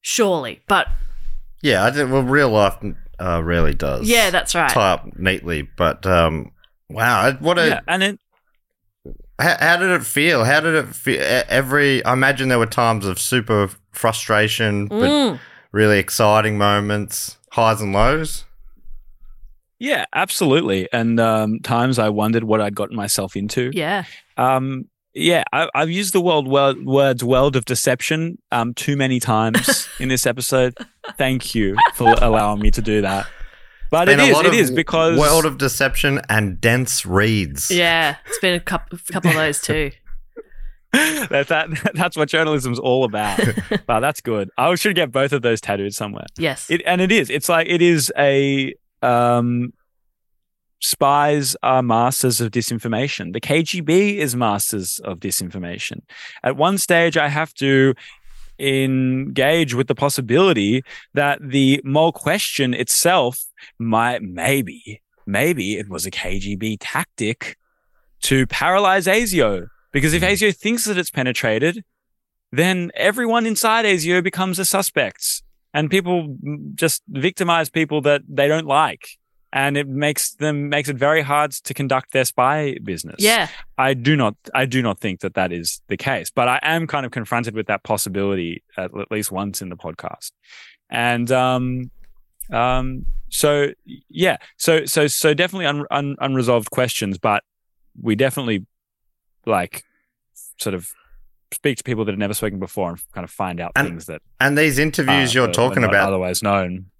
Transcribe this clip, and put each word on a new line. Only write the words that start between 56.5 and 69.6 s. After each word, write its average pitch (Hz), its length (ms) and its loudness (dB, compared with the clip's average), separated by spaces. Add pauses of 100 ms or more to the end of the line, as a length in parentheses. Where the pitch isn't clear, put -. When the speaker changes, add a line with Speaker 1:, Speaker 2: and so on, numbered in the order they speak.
Speaker 3:
one 185 220 2
stage, 170 380 2
I 151 100 2
have 151 280 -2
to 135 400 4 (640)
engage 135 1120 0
with 120 140 0
the 131 80 0
possibility 131 880 2 (300)
that 143 280 0
the 139 400 2
mole 151 300 2
question 147 600 -2
itself 131 680 0 (400)
might, 117 420 0
maybe, 104 800 -4 (240)
maybe 107 500 -2
it 104 120 -8
was 87 180 -8
a 92 60 -10
K 95 260 -4
G 101 160 -6
B 107 220 -6
tactic - 800 -6 (640)
to 135 240 2
paralyze 185 600 0
asio. 170 600 0 (260)